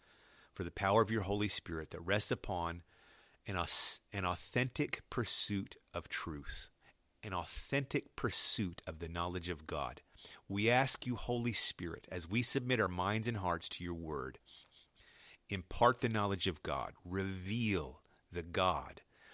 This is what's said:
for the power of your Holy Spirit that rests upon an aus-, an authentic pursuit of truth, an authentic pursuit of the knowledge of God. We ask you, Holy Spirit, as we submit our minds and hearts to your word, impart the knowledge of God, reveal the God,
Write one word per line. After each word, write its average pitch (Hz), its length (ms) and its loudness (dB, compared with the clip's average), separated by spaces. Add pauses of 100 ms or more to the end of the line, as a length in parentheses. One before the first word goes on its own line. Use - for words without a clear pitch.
(540)
for 95 100 -4
the 85 60 -4
power 101 320 6
of 104 80 2
your 110 120 0
Holy 101 260 0
Spirit 80 420 -2
that 85 100 -8
rests 95 300 2
upon 87 520 -2 (640)
an 98 100 -4
aus-, - 440 4 (120)
an 98 120 -2
authentic 120 840 -2
pursuit - 640 0 (160)
of 85 160 -6
truth, - 600 -6 (520)
an 98 120 -6
authentic - 840 -4
pursuit - 720 0
of 80 120 -8
the 82 100 -6
knowledge 87 400 -4
of 78 180 -6
God. 71 360 -4 (460)
We 104 220 2
ask 131 360 2
you, 123 100 -2
Holy 120 360 -2
Spirit, - 580 0
as 85 180 -6
we 113 140 2
submit 123 380 2
our 98 80 4
minds 98 380 0
and 117 120 0
hearts 87 320 0
to - 140 -4
your 87 100 -2
word, 76 440 -4 (1080)
impart 117 520 4
the 120 80 2
knowledge 104 380 2
of 87 160 -2
God, 67 300 -2 (120)
reveal 95 1000 -2 (280)
the 87 120 -4
God, 85 600 0 (320)